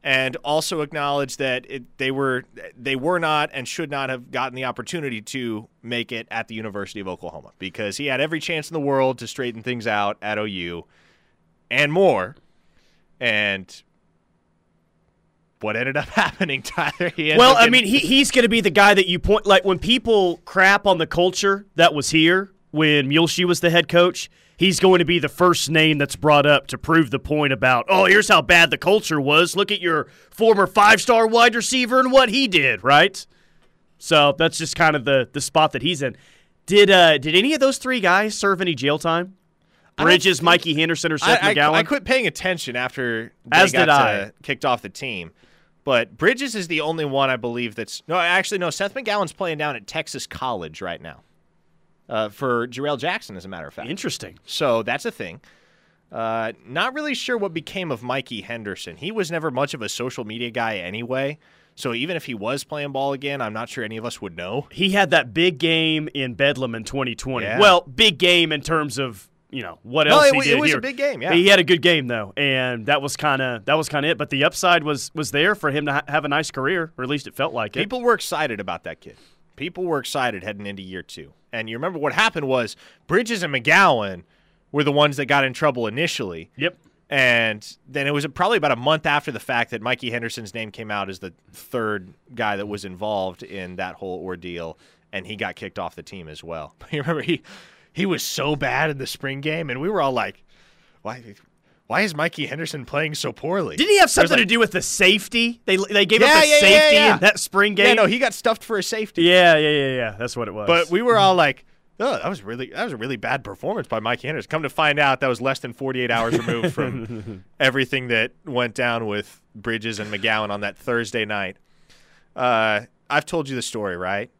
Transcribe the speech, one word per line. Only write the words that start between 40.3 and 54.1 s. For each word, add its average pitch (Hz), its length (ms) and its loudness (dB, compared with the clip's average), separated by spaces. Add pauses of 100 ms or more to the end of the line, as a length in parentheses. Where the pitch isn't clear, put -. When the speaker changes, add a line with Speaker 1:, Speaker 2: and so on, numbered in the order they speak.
Speaker 1:
think 165 60 -4
Speaker 2:
Mikey 170 300 4
Henderson, 160 360 -2
or 151 60 -2
Seth 190 260 2
Speaker 1:
I, 202 80 2
I, 196 40 0
Speaker 2:
McGowan? 147 180 4
Speaker 1:
I 208 100 2
quit 277 220 -2
paying 254 220 0
attention 160 480 -6
after 120 560 -4 (140)
they 139 120 -4
Speaker 2:
As 185 140 6
Speaker 1:
got - 80 0
Speaker 2:
did 156 100 4
I. 135 220 6 (140)
Speaker 1:
to, 110 80 -18 (100)
kicked 135 220 -6
off 123 160 0
the 101 80 -14
team. 95 420 -12 (540)
But 117 320 0
Bridges 247 380 -2
is 180 120 -6
the 156 140 -4
only 156 240 -4
one, 135 240 0
I 127 80 -2
believe, 120 380 -6
that's, - 320 -10
no, 170 100 -2
actually, 180 400 0
no, 175 120 -4
Seth 196 240 -6
McGowan's 208 400 -4
playing 165 260 -6
down 151 160 -4
at 104 100 -14
Texas 156 420 -10
College 92 540 -8
right 87 180 -8
now, 76 220 -18 (880)
uh, 110 200 -4
for 120 380 -4
Jarrell 135 300 -6
Jackson, 151 400 -8
as 87 80 -16
a - 20 -16
matter 85 200 -14
of - 60 -18
fact. - 160 -14
Speaker 2:
Interesting. 147 560 -10